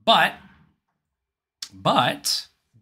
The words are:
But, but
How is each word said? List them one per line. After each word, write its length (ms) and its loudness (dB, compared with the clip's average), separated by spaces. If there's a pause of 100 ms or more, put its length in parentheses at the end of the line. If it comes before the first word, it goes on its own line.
But, 300 2 (1400)
but 760 -4 (360)